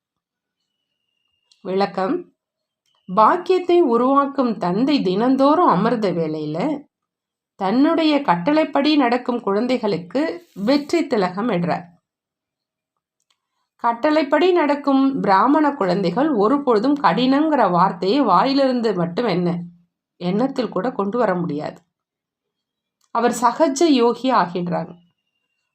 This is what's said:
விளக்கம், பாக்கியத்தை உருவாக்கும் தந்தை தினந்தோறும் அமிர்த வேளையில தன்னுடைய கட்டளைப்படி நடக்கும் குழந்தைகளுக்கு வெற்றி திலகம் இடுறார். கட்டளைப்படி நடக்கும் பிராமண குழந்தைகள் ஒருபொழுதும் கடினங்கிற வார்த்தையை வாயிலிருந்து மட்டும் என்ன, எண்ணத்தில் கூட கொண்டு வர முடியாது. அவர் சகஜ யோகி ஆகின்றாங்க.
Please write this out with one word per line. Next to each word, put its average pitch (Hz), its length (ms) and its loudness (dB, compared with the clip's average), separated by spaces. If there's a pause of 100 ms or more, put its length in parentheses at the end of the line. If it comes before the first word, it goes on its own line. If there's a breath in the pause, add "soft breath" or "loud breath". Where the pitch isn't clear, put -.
(1700)
விளக்கம், 190 500 -2 (920)
பாக்கியத்தை 349 720 2
உருவாக்கும் 269 760 2
தந்தை 220 440 0
தினந்தோறும் 262 720 2
அமிர்த 214 380 0
வேளையில 156 460 -4 (1000)
தன்னுடைய 302 640 2
கட்டளைப்படி 294 720 0
நடக்கும் 247 460 0
குழந்தைகளுக்கு 208 800 -2 (380)
வெற்றி 285 480 0
திலகம் 202 420 -2
இடுறார். 170 360 -4 (2000)
கட்டளைப்படி 302 680 0
நடக்கும் 285 520 0 (160)
பிராமண 214 540 2
குழந்தைகள் 196 640 -2
ஒருபொழுதும் 254 600 0
கடினங்கிற 269 720 2
வார்த்தையை 185 520 0
வாயிலிருந்து 247 720 2
மட்டும் 175 320 -4
என்ன, 175 220 0 (760)
எண்ணத்தில் 214 480 -2
கூட 185 220 -6
கொண்டு 202 260 -4
வர 220 180 0
முடியாது. 147 440 -6 (1400)
அவர் 233 200 0
சகஜ 269 440 0 (120)
யோகி 240 400 2
ஆகின்றாங்க. 175 600 -2 (840)